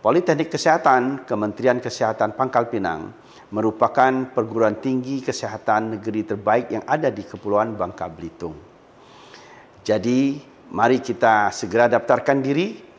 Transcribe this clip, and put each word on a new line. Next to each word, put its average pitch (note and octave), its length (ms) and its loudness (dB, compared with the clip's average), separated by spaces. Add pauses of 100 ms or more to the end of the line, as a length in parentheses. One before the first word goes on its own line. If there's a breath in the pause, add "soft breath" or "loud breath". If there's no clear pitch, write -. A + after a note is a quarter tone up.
Politeknik D#3+ 480 2
Kesehatan C#3 800 2
Kementerian A#2 480 0
Kesehatan A2 560 -2
Pangkal B2 320 0
Pinang F#2+ 480 -6 (400 loud breath)
merupakan A2+ 560 2 (240)
perguruan A2 480 0
tinggi C3 400 -4
kesehatan A2 720 -2
negeri G#2+ 320 -6
terbaik G#2+ 480 0
yang G#2+ 160 -6
ada D3+ 160 0
di G2+ 160 -4
Kepulauan G#2 560 -2
Bangka F2+ 320 -8
Belitung. D#2+ 480 -12 (1300 loud breath)
Jadi, B2+ 560 0 (320)
mari A#2+ 240 4
kita A2 560 2
segera A2+ 320 2
daftarkan B2 560 2
diri E3 320 -2 (240)